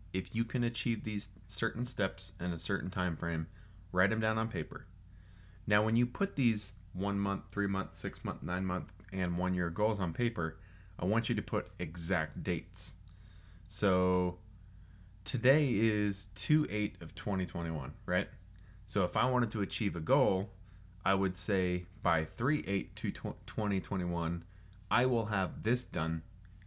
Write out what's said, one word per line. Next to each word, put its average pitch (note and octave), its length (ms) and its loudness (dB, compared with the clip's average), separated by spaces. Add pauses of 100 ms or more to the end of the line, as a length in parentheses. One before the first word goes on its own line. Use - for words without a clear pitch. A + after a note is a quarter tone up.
(120)
If F#2 220 -2
you A2+ 100 4
can A#2+ 200 0
achieve A#2 400 0
these G#2+ 260 -2 (180)
certain - 360 -2
steps - 560 -2
in F2 120 -2
a E2 60 -4
certain F#2+ 300 -2
time F2+ 280 0
frame, E2 320 -2 (440)
write F#2+ 200 4
'em A2 80 -2
down A2 180 2
on A2+ 100 0
paper. E2 380 -6 (800)
Now, G#2+ 180 4
when A2 120 4
you B2 100 4
put - 300 -2
these A#2 360 2 (220)
one G2 240 0
month, G2 320 0
three G2+ 160 0
month, G2 300 -2
six - 280 -8
month, F#2+ 180 -4
nine F2+ 220 -2
month, F2+ 280 -2 (200)
and F2+ 240 0
one F#2 180 2
year F2 160 2
goals G#2 300 2
on E2+ 140 0
paper, A2 420 0 (420)
I F2+ 60 -2
want A2 240 2
you A#2 60 2
to G2+ 80 -2
put - 360 -2
exact E2+ 640 -2
dates. - 520 -4 (720)
So F#2 720 4 (840)
today B2+ 500 6
is G#2 600 2
two D#3 360 4
eight G#2 320 0
of D#2+ 120 -10
twenty F#2+ 300 0
twenty-one, E2 500 -4 (120)
right? F2+ 220 2 (580)
So F#2+ 180 2
if F2 120 0
I A#2 120 4
wanted B2 220 2
to G#2+ 120 -2
achieve F#2+ 320 0
a E2+ 60 -2
goal, G2+ 540 4 (500)
I G2 100 4
would F#2+ 220 2
say F2+ 500 0 (160)
by E2 220 4
three C#3 420 0
eight - 300 -2
to G#2 140 -2
tw-, - 360 -8
twenty G2+ 340 0
twenty-one, F2 640 -2 (460)
I A#2+ 160 4
will A#2 200 2
have F2+ 380 -2
this B2 200 2
done E2 380 -2 (440)